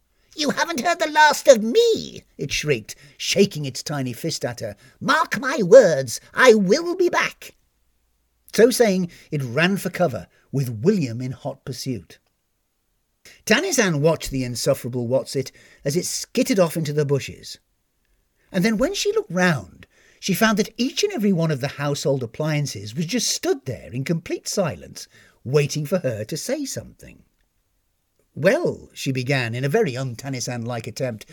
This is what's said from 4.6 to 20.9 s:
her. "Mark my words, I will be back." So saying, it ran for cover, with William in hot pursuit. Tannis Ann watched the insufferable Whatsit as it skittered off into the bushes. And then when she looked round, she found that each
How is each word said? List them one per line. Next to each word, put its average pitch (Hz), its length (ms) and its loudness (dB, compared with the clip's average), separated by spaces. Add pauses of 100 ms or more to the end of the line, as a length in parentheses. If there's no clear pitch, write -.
her. 107 160 -10 (240)
"Mark 302 380 0
my 269 240 -2
words, 165 580 8 (120)
I 240 220 8
will 294 420 2
be 349 120 2
back." - 460 -4 (1000)
So 233 160 8
saying, 190 400 2 (200)
it 143 120 -2
ran 156 340 0
for 180 140 -6
cover, 117 380 -2 (240)
with 135 160 -2
William 123 520 0
in 127 120 -6
hot - 320 -10
pursuit. 120 540 -10 (1300)
Tannis 294 340 0
Ann 175 220 2
watched 156 300 0
the 131 140 -4
insufferable 123 640 -4
Whatsit 127 420 -2 (340)
as 143 120 -2
it 175 80 -2
skittered - 540 -2
off 170 180 2
into 151 160 -4
the 147 120 2
bushes. 135 540 -4 (920)
And 185 120 2
then 220 120 2
when 311 180 0
she 415 180 -2
looked 440 180 -2
round, 170 560 0 (340)
she 196 140 -2
found 220 240 4
that - 180 -2
each 262 260 -4